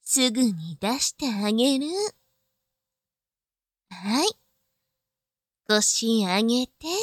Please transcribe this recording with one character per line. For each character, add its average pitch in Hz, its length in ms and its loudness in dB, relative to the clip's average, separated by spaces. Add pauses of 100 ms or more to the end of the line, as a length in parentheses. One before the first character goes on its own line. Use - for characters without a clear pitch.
す 254 280 2
ぐ 247 100 0
に 170 400 0
出 240 180 -2
し - 140 -2
て 277 180 -4
あ 208 200 -2
げ 262 280 2
る。 285 60 -4 (2000)
は 208 360 -2
い。 440 120 -4 (1300)
腰 214 580 2
上 190 180 2
げ 247 220 2
て。 - 220 -16 (160)